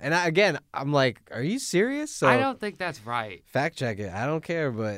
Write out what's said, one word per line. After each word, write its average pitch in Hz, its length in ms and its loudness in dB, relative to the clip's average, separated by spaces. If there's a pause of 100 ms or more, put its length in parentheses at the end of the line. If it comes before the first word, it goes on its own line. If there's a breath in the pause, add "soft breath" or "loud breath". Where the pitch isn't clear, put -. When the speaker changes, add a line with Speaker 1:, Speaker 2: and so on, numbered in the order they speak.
Speaker 1:
And 143 120 -2
I, 175 140 2
again, 170 320 4 (140)
I'm 139 180 -4
like, 135 300 4 (100)
"Are 113 100 -6
you 190 160 -2
serious?" 269 540 0
So - 160 2
Speaker 2:
I 233 100 6
don't 262 220 0
think 208 180 -8
that's 175 280 -6
right. 113 420 -6
Speaker 1:
fact 147 300 -2
check 113 220 -4
it. 98 140 -8
I 110 120 -4
don't 156 180 -2
care, 160 280 -2
but 107 260 -4